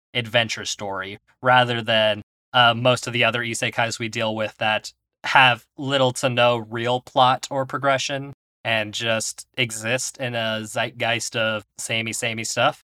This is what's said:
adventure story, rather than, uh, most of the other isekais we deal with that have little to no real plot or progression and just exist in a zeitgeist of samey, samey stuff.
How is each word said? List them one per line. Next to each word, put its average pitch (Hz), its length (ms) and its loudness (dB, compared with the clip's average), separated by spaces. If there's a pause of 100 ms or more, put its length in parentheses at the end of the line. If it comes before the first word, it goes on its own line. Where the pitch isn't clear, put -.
(140)
adventure 113 500 0
story, 98 540 -8 (240)
rather 123 400 4
than, 110 400 2 (320)
uh, 120 200 6
most 123 320 0
of 120 60 -6
the 120 120 2
other 113 160 2
isekais 117 580 -4
we 113 100 -6
deal 110 260 -4
with 107 240 -6
that 107 340 -2 (320)
have 127 400 6 (140)
little 135 340 2
to - 160 -4
no 123 300 4
real 117 420 -4
plot 127 500 2
or 135 160 -2
progression 139 640 -2 (320)
and 110 300 -2
just 113 520 -4 (100)
exist 117 640 -4
in 123 160 -6
a 110 300 -4
zeitgeist 117 720 -4
of 110 280 -2 (140)
samey, 113 340 -4
samey 113 320 -6
stuff. 123 380 -2 (180)